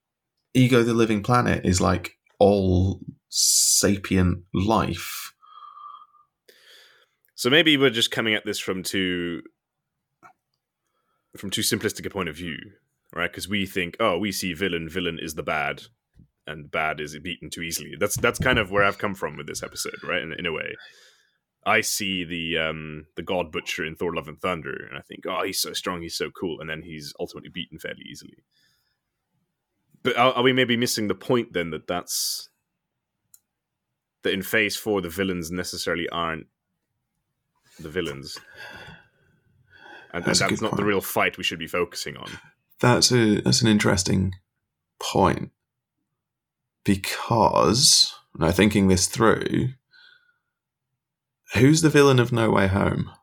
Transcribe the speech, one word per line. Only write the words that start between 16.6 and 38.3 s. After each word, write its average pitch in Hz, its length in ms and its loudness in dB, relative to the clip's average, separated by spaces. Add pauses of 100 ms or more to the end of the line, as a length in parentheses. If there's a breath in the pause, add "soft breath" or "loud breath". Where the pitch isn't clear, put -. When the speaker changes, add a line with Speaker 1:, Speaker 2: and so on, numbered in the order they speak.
Speaker 2:
bad 78 280 -2
is 76 200 -10
beaten 80 300 -12
too - 120 -12
easily. 82 380 -8
That's, 101 180 -2
that's 117 220 0
kind 127 180 2
of 98 140 -2
where 101 120 2
I've 101 140 0
come 104 160 -4
from 76 240 -8
with 73 100 -12
this 80 140 -10
episode, - 420 -10
right? 82 180 -4
In, 80 120 -10
in 85 120 -8
a 82 60 -2
way. 80 240 -8 (920 soft breath)
I 110 160 2
see 95 420 -4
the, 82 340 -4
um, 78 500 -6 (100)
the 90 40 -10
God 85 300 -4
Butcher 85 340 -6
in 80 100 -8
Thor: 85 200 -4
Love 80 140 -8
and 73 100 -16
Thunder, 80 500 -6
and 69 80 -12
I - 40 -12
think, - 260 -16
"Oh, 90 160 -4
he's 95 160 -6
so 78 140 -6
strong, 90 280 -6
he's 82 140 -12
so 78 160 -6
cool," 80 300 -8
and 78 80 -12
then 78 120 -8
he's 76 380 -16
ultimately - 340 -12
beaten 80 240 -12
fairly - 320 -14
easily. - 360 -20 (1600)
But 127 160 -2
are, 123 160 6
are 123 100 0
we 131 100 6
maybe 123 240 2
missing 117 320 -2
the 95 60 -2
point 120 360 -2
then 85 200 -4
that 78 140 -10
that's, - 640 -6 (1800)
that 92 100 0
in 98 100 -4
Phase 107 340 0
Four 101 240 -2
the 87 80 -6
villains 90 420 -4
necessarily 87 560 -4
aren't 82 400 -6 (1300)
the 80 100 -12
villains, 73 480 -8 (1800 loud breath)